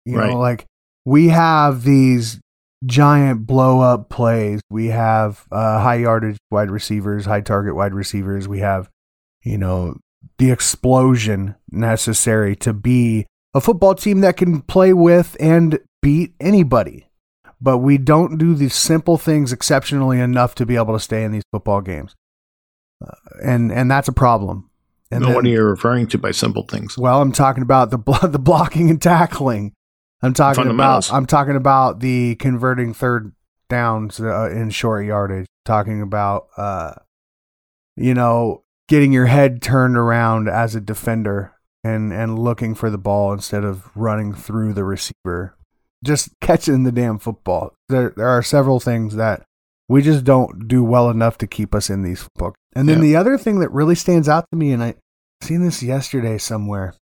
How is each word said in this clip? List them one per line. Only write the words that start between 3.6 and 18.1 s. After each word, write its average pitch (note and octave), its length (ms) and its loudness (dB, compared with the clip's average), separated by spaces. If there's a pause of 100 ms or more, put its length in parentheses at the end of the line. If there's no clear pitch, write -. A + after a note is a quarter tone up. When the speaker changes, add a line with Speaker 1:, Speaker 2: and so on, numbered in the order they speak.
Speaker 1:
up B2 280 2
plays. A2+ 500 -2 (100)
We A2 180 -6
have, A2 640 -2
uh, A2 300 0
high A#2+ 160 2
yardage A2+ 400 -2 (120)
wide G#2 220 -2
receivers, G#2 540 -6
high G2+ 160 -2
target G2+ 340 -2
wide G2 180 -2
receivers. G2 540 -6
We G2+ 120 -8
have, G2 300 -4 (540)
you G#2+ 160 -4
know, F#2 380 -4 (420)
the C3 100 4
explosion A#2+ 1080 0 (160)
necessary A2+ 840 0
to A#2+ 160 -2
be A2+ 520 0 (280)
a C3+ 80 2
football F#3+ 340 2
team G3 260 0
that F#3 160 2
can F3 240 0
play F#3+ 320 4
with E3+ 460 4
and D#3+ 400 4 (220)
beat D3+ 380 0
anybody. B2 680 2 (540)
But B2 180 2
we C#3 200 4
don't D3+ 380 2